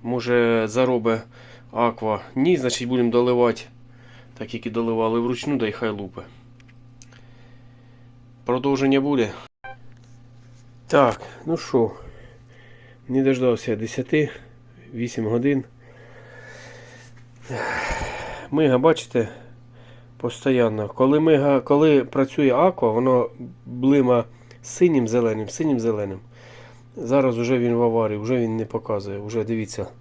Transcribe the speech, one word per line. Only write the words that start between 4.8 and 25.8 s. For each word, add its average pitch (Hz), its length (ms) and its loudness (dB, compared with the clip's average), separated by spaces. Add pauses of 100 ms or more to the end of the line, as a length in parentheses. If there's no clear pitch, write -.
вручну, 123 360 -2
да 117 100 -2
й 104 60 -2
хай 113 180 -4
лупе. 101 320 -10 (2250)
Продовження 135 560 2
буде. 135 320 0 (1500)
Так, 131 340 2 (260)
ну 165 100 -2
що, 117 360 0 (1160)
не 131 140 0
дождався 127 480 0
я 110 60 0
десяти, 131 540 -2 (640)
вісім 117 320 -4
годин. 127 380 0 (2750)
Мига, 139 280 2
бачите, 131 500 0 (880)
постійно. 117 720 0
Коли 135 320 2
мига, 143 400 4
коли 147 440 4
працює 135 480 0
аква, 143 380 2
воно 123 400 2 (360)
блима 123 580 4 (380)
синім, 147 460 2
зеленим, 110 400 0
синім, 143 320 -2